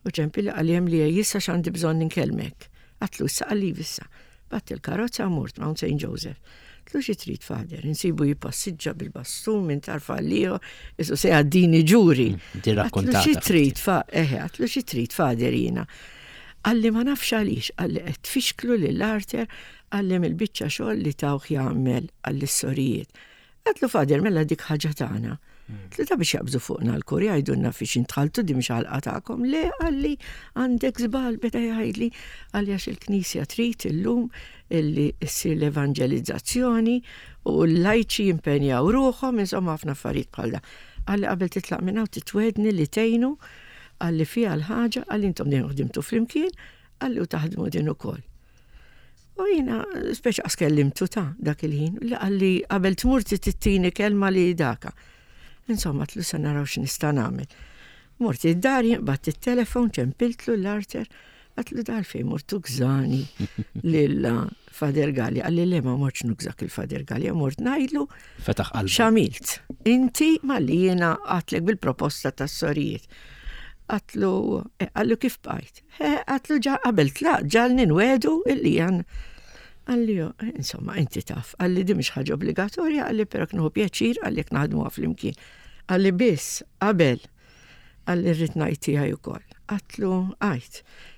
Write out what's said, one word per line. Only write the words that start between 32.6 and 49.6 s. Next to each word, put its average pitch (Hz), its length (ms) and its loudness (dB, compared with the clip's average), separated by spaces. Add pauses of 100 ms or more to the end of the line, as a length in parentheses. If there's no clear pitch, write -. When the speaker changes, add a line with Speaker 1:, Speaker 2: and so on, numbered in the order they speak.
Speaker 1:
"għax 185 140 -4
il-Knisja - 580 -2
trid 233 400 -4
illum 226 420 0 (400)
illi 151 440 2 (120)
ssir 156 320 -2
l-evangelizzazzjoni 151 1500 0 (440)
u 147 60 0 (120)
l-lajċi 196 640 4
jimpenjaw 143 640 2
ruħhom," 254 500 2
insomma, 180 360 0
ħafna 151 160 -6
affarijiet 139 400 -4
bħal 113 200 -4
da. 139 80 -6 (460)
Għalli, 202 220 0
"Qabel 180 200 0
titlaq - 340 -6
minn 185 160 -2
hawn 220 100 -2
titwedni 214 640 0
li 165 140 2
tgħinu," 233 500 2 (640)
għalli, 165 260 0
"fiha 208 300 0
l-ħaġa," 220 500 -2
għalli, 208 200 -2
"intom 151 240 -2
dejjem 135 200 2
ħdimtu 139 320 -4
flimkien," 240 480 0 (500)
għalli, 254 200 -2
"u 175 60 -2
taħdmu 160 440 -4
din 151 180 -2
ukoll." 127 340 -6 (1160)
U 392 160 0
jiena, 254 300 0 (280)